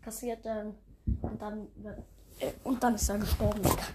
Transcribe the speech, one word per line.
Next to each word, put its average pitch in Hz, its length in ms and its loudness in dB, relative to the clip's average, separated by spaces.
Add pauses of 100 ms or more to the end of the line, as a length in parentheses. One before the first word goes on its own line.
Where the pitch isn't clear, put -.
kassiert 226 440 -6
er 214 280 -4 (480)
und 214 180 -4
dann 208 360 -8
wird, 208 240 -12 (400)
äh, 277 140 -2 (100)
und 247 180 0
dann 233 140 6
ist - 140 4
er 202 100 2
gestorben, 208 420 4
Digga. - 220 4 (120)